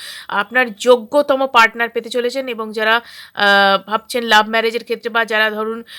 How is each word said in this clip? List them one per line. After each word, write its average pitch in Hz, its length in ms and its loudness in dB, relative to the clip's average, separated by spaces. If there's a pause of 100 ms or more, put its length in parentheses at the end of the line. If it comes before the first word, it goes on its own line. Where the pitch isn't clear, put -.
(280)
আপনার 226 460 -6
যোগ্যতম 262 720 2
পার্টনার 233 420 2
পেতে 233 220 -8
চলেছেন। 247 380 -4
এবং 220 240 -10
যারা, 220 240 0
আহ, 202 960 0
ভাবছেন 220 340 -4
লাভ 214 240 4
ম্যারেজের 226 360 -2
ক্ষেত্রে 233 260 -6
বা 226 140 0
যারা 214 260 0
ধরুন, 220 340 -6 (140)